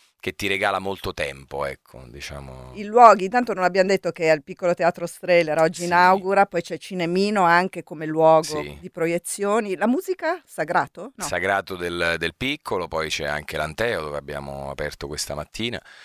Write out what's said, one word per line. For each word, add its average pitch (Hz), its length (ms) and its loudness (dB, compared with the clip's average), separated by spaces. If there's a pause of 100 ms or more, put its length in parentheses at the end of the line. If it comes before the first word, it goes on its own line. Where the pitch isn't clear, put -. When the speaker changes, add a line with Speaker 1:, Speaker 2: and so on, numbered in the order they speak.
(200)
Speaker 1:
che 92 140 -8
ti - 140 -6
regala 98 320 0
molto 95 340 -8
tempo, 69 500 -8
ecco, 67 440 -12
diciamo. 65 680 -16
Speaker 2:
I 208 100 -12
luoghi, 214 420 8
intanto 233 280 -2
non 185 100 -2
abbiamo 185 260 2
detto 190 220 0
che 160 200 0
al 156 120 2
Piccolo 180 300 -2
Teatro 175 320 0
Strehler 170 540 2
oggi 160 220 2
Speaker 1:
Sì. 175 40 -6
Speaker 2:
inaugura, 185 640 4
poi 175 160 -4
c'è 170 140 -10
Cinemino 185 680 0
anche 175 400 4
come 160 240 -12
luogo 160 540 4
Speaker 1:
Sì. 147 200 -10
Speaker 2:
di 175 80 -16
proiezioni. 196 880 -2
La 202 100 0
musica? 339 560 -2
Sagrato? 170 720 -4
No. 196 100 -10
Speaker 1:
Sagrato 95 520 -2
del, 87 400 -2
del 82 180 -4
Piccolo, 127 540 -6
poi 78 200 -4
c'è 78 160 -6
anche 76 320 -6
l'Anteo, 80 440 -4
dove 73 160 -8
abbiamo 69 520 -10
aperto 71 380 -10
questa 73 280 -8
mattina, 107 440 -8 (260)